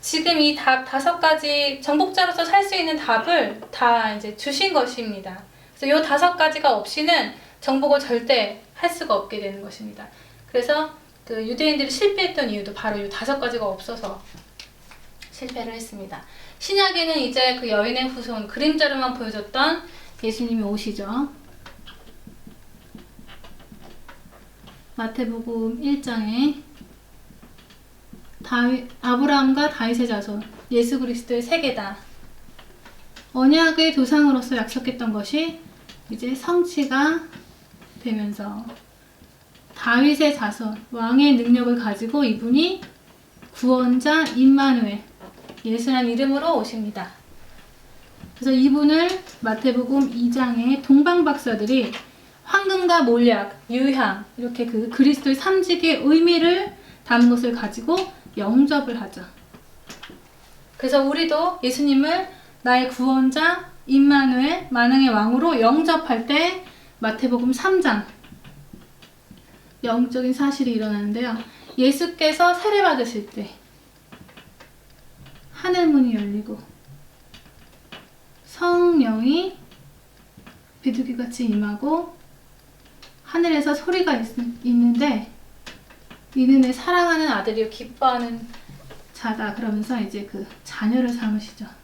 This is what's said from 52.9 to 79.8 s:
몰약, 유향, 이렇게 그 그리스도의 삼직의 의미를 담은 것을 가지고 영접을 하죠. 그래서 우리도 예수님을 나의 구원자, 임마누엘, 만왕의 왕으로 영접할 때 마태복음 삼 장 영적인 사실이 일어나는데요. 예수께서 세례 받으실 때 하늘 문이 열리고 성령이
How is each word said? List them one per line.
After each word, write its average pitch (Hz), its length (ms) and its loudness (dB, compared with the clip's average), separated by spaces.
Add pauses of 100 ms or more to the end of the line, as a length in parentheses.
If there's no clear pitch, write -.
몰약, 233 640 2
유향, 247 560 0 (120)
이렇게 240 300 -6
그 226 220 -4
그리스도의 269 460 4
삼직의 349 680 0
의미를 339 680 4 (320)
담은 240 240 6
것을 240 240 2
가지고 233 440 -4 (400)
영접을 254 680 2
하죠. 190 200 -14 (1500)
그래서 269 260 2
우리도 320 600 0
예수님을 285 640 2 (340)
나의 254 260 2
구원자, 262 840 0 (160)
임마누엘, 277 840 4
만왕의 262 400 4
왕으로 240 500 2
영접할 277 640 2
때 339 380 0 (340)
마태복음 240 540 -2
삼 381 280 2
장 214 260 0 (1800)
영적인 247 480 0
사실이 277 400 -2
일어나는데요. 214 640 -4 (420)
예수께서 311 760 2
세례 415 280 2
받으실 254 480 0
때 202 180 -10 (2000)
하늘 359 340 0
문이 262 280 4
열리고 208 440 -4 (1900)
성령이 339 1080 2 (1300)